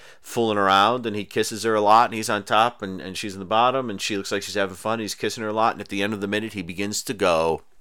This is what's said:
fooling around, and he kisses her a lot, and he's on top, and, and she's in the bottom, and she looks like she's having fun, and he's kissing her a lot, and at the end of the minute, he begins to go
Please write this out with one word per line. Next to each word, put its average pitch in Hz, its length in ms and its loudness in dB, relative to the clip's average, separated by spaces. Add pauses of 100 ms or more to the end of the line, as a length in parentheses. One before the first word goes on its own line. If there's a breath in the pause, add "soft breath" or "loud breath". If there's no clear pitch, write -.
(260 loud breath)
fooling 113 320 0
around, 101 480 4
and 104 80 -4
he 104 100 -6
kisses 110 380 -4
her 110 140 2
a 107 40 2
lot, 107 260 8
and 113 80 -4
he's 110 140 -4
on 104 140 0
top, 113 400 2
and, 95 180 -8
and 87 160 -10
she's 101 180 -8
in 98 40 -12
the 95 80 -10
bottom, 120 420 2
and 98 120 -8
she - 160 -4
looks 98 160 -6
like 101 100 -2
she's - 140 -8
having 98 180 -2
fun, 110 200 -4
and 117 80 -6
he's 101 120 -6
kissing 110 300 -6
her 107 60 -4
a - 20 -4
lot, 110 200 2
and - 80 -8
at 101 60 -12
the 98 160 -4
end 104 100 -2
of 104 80 -6
the 101 60 -4
minute, 107 260 -4
he 101 100 -8
begins 98 420 -6
to 135 100 -6
go 82 480 2 (180)